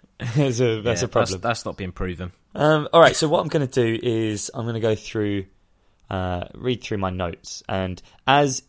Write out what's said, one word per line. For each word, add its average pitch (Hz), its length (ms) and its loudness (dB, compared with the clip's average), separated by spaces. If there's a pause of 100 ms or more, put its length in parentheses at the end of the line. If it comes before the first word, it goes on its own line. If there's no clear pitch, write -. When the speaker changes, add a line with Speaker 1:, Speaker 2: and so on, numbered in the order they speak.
(600)
Speaker 1:
a, 113 200 2
that's 113 220 -2
Speaker 2:
Yeah, 123 40 -2
Speaker 1:
a - 20 -2
problem. - 40 -20
Speaker 2:
that's, 95 300 2
that's 117 220 -4
not 95 120 -8
been 92 160 -8
proven. 90 400 -8 (220)
Speaker 1:
Um, 151 380 2
all 165 80 8
right, 147 160 8
so 156 120 2
what 160 120 2
I'm 156 80 -2
gonna 147 180 0
do 117 360 2
is 110 520 -2
I'm 117 120 -6
gonna 113 140 -6
go 110 140 2
through, 101 520 -4 (640)
uh, 92 340 -4 (100)
read 110 280 -4
through 107 160 -4
my 95 120 -2
notes, 90 580 -8
and 92 320 -4 (260)
as 139 420 2